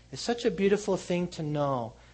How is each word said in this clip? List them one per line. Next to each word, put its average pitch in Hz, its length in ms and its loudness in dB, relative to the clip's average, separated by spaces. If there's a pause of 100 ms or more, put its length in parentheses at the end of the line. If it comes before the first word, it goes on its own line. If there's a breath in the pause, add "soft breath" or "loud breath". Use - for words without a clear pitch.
(100)
it's 131 100 -12
such 233 240 -2
a 233 60 4
beautiful 196 460 2
thing 175 320 -2
to 170 160 -8
know 143 480 0 (220 soft breath)